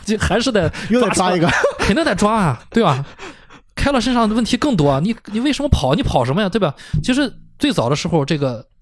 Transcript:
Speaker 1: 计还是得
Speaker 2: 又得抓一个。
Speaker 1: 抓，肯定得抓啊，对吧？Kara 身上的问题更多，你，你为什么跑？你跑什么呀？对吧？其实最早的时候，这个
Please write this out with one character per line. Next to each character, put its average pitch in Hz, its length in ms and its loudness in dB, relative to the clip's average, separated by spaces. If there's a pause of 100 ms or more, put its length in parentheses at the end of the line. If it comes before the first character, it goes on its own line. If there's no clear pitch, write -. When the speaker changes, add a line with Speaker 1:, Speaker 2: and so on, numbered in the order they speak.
Speaker 1:
计 214 140 -2
还 190 200 0
是 240 140 0
得 175 180 2 (200)
Speaker 2:
又 233 100 4
得 214 120 2
抓 180 220 2
一 180 60 0
个。 170 80 2
Speaker 1:
抓， - 100 2 (220)
肯 - 160 2
定 320 80 2
得 269 100 0
抓 208 220 2
啊， 165 340 0
对 226 140 2
吧？ 143 220 2 (720)
Kara 277 240 0
身 240 140 0
上 233 160 2
的 214 60 0
问 233 100 0
题 - 100 -2
更 277 220 0
多， 143 240 2
你， 220 120 0 (120)
你 208 140 -6
为 277 120 0
什 277 100 -4
么 294 60 -2
跑？ 135 260 2
你 240 100 0
跑 135 200 0
什 127 100 -2
么 202 80 0
呀？ 196 60 0
对 202 100 -2
吧？ 165 160 -2 (300)
其 254 100 0
实 285 160 0 (280)
最 285 160 0
早 120 160 0
的 147 60 0
时 170 120 -4
候， 156 160 0
这 151 140 -2
个 123 280 -4 (160)